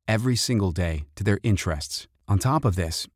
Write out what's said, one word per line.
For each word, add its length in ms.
every 260
single 380
day, 320
to 80
their 220
interests. 640
On 140
top 240
of 100
this, 420